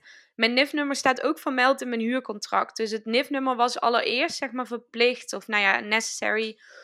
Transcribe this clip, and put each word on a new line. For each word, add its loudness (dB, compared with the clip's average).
Mijn 2
nif-nummer 0
staat 2
ook 0
vermeld 2
in -6
mijn -2
huurcontract. -2
Dus -4
het -6
nif-nummer 0
was 0
allereerst, 0
zeg -6
maar, -6
verplicht -2
of, -10
nou 0
ja, 4
necessary -2